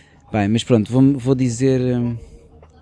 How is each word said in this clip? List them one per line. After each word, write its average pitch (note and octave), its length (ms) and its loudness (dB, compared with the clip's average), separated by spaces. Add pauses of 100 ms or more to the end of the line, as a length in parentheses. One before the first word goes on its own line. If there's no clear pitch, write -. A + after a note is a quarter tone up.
(320)
Bem, G2+ 160 0
mas A2+ 160 0
pronto, G#2+ 280 0
vou, C3+ 220 4
vou C3 220 -2
dizer, B2+ 460 0
hum, A#2+ 360 -2 (640)